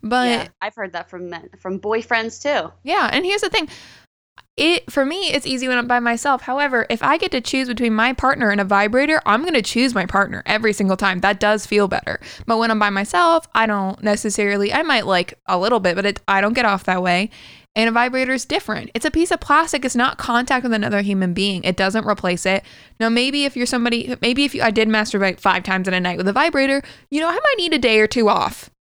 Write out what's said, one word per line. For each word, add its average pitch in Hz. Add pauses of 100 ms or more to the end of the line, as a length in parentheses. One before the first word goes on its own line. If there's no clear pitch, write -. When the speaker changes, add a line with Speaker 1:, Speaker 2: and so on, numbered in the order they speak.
Speaker 1:
But 247
Speaker 2:
Yeah, 233 (120)
I've 202
heard 190
that 170
from 180
men, 170 (100)
from 190
boyfriends 226
too. 233 (140)
Speaker 1:
Yeah, 320
and 277
here's 403
the 403
thing. 349 (880)
It, 320
for 269
me, 330
it's 285
easy 262
when 254
I'm 240
by 247
myself. 240
However, 262
if 233
I 302
get 370
to 254
choose 262
between 233
my 226
partner 254
and 202
a 202
vibrator, 214
I'm 226
gonna 320
choose 240
my 190
partner -
every 220
single 190
time. 185
That 196
does 214
feel 202
better. - (260)
But 220
when 226
I'm 220
by 208
myself, 330
I 226
don't 196
necessarily, 208
I 302
might 277
like 180 (120)
a 185
little 220
bit, 180
but 196
it, -
I 196
don't 214
get 254
off 202
that 185
way. 180 (460)
And 226
a -
vibrator 254
is 262
different. -
It's 233
a 302
piece 330
of 339
plastic. 302
It's 254
not 240
contact 247
with 247
another 208
human 190
being. 190
It 185
doesn't 196
replace 190
it. 190 (340)
Now, 226
maybe 269
if 277
you're 247
somebody, 240
maybe 254
if 277
you, -
I 226
did 214
masturbate 214
five 185
times 190
in 185
a 185
night 180
with 185
a 202
vibrator, 269 (300)
you 285
know, 330
I 339
might 587
need 349
a 302
day 226
or 214
two 220
off. - (120)